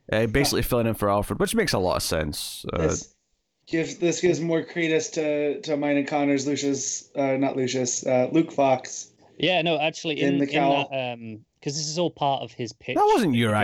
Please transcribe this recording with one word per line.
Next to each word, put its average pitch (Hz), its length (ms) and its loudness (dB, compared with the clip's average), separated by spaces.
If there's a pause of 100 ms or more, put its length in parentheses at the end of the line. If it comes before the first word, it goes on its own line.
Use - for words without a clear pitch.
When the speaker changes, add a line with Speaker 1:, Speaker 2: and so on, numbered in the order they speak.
(120)
Speaker 1:
uh, 110 140 2
basically 123 360 2
filling 117 240 2
in 113 80 0
for 101 160 0
Alfred, 101 300 0
which 196 140 0
makes 214 180 2
a 117 60 2
lot 90 180 2
of - 60 0
sense. - 680 -4
Uh, - 140 -2
Speaker 2:
This 87 280 -4 (520)
gives, 160 320 -2
this 165 220 0
gives 165 200 2
more 165 220 0
credence 160 480 -2
to, 147 520 -2
to 151 140 -2
mine 143 200 0
and 139 100 0
Connor's 143 400 0
Lucius, 139 680 -2
uh, 135 220 0
not 139 180 0
Lucius, 127 500 -2
uh, 127 240 2
Luke 160 220 2
Fox. - 580 0 (260)
Speaker 3:
Yeah, 175 260 2
no, 165 160 2
actually, 156 420 -4
Speaker 2:
In 139 140 2
Speaker 3:
in, 139 40 0
Speaker 2:
the 143 60 2
Speaker 3:
in 139 80 -4
Speaker 2:
cowl. 139 380 2
Speaker 3:
that, 127 240 -4
um, 113 300 -12 (160)
'cause 143 160 -6
this 151 120 -6
is 156 100 -6
all 170 120 0
part 139 320 -2
of 120 100 -12
his 117 200 -8
pitch. - 220 -8
Speaker 1:
That 415 200 4
wasn't 196 200 2
your 117 160 2
Speaker 3:
Okay. 107 140 2